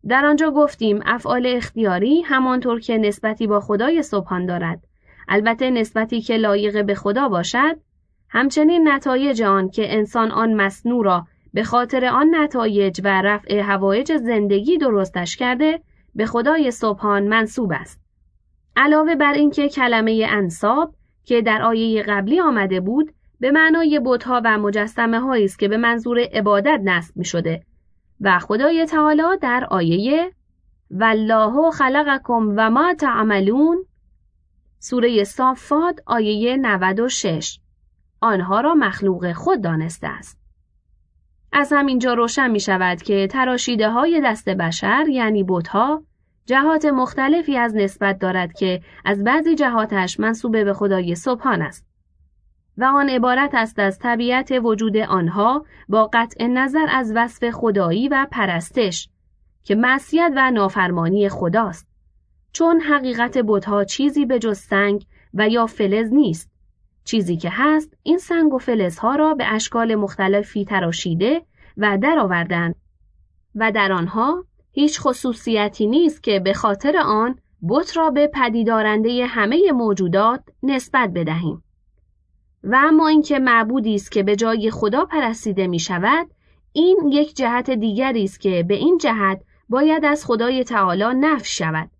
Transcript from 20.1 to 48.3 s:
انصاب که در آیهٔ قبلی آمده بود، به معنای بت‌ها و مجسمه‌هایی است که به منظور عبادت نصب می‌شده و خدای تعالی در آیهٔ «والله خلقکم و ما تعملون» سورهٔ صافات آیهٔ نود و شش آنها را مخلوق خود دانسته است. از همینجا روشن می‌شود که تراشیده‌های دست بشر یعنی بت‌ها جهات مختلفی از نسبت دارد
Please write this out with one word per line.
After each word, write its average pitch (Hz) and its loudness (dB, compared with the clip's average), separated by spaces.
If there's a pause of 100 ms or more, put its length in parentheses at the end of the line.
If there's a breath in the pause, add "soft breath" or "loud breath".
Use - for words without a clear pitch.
انصاب 208 -2 (300)
که 240 2
در 214 0
آیهٔ 226 0
قبلی 208 0
آمده 202 0
بود، 254 -2 (280)
به 254 0
معنای 320 4
بت‌ها 247 0
و 220 2
مجسمه‌هایی 226 0
است 190 -4
که 208 0
به 214 0
منظور 233 0 (120)
عبادت 208 2
نصب 175 -2
می‌شده 165 -4 (580)
و 190 2
خدای 294 0
تعالی 311 2
در 254 -2
آیهٔ 208 0 (600)
«والله 220 2
خلقکم 269 0
و 220 2
ما 320 2
تعملون» 247 0 (920)
سورهٔ 233 0
صافات 294 0
آیهٔ 226 0
نود 196 0
و 240 0
شش 165 -6 (600)
آنها 196 0
را 302 2
مخلوق 190 0
خود 285 -2
دانسته 165 -4
است. - -14 (1120)
از 190 0
همینجا 254 2
روشن 233 0
می‌شود 185 0
که 196 0
تراشیده‌های 247 0
دست 220 -2
بشر 190 0
یعنی 220 0
بت‌ها 214 -2 (440)
جهات 302 2
مختلفی 277 0
از 233 0
نسبت 196 -2
دارد 185 -4